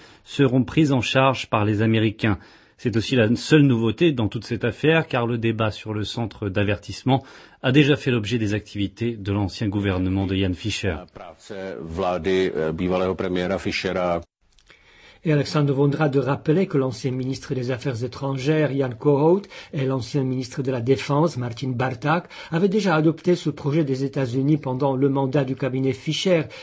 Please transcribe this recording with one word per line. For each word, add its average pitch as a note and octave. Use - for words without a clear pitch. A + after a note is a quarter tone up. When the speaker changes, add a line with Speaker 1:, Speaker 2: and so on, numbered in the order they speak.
Speaker 1:
seront C3
prises C#3
en C3
charge C3
par G#2+
les G#2
Américains. A2
C'est A2+
aussi A#2
la A2
seule D#3
nouveauté A#2+
dans A#2
toute G#2+
cette A2+
affaire, D#3
car A#2+
le A#2
débat A2
sur -
le G#2+
centre G#2+
d'avertissement G#2
a C3
déjà C#3
fait -
l'objet A2+
des G#2
activités G#2+
de G2
l'ancien G2+
gouvernement F#2+
de F#2+
Jan F#2+
Fischer. F#2+
Speaker 2:
Práce F2+
vlády, F2+
eh, D#2
bývalého F2+
premiéra F2+
Fischera. F2+
Speaker 3:
Et D#3
Alexandre C#3+
Vondra C#3+
de C3+
rappeler C#3+
que E3+
l'ancien C3
ministre B2+
des B2+
Affaires A#2+
étrangères, C#3
Jan C3+
Kohout, D3+
et C#3
l'ancien C3+
ministre B2+
de B2
la B2+
Défense, C#3
Martin B2
Bartak, C3
avaient F3
déjà F#3+
adopté D#3
ce D#3+
projet D3+
des C3
États-Unis C3+
pendant C3+
le C#3
mandat C3+
du C3
cabinet C3
Fischer. D#3+